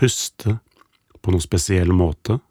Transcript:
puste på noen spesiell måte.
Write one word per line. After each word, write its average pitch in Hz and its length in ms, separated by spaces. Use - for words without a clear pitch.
puste - 560
på 92 100
noen 85 100
spesiell 90 540
måte. 90 400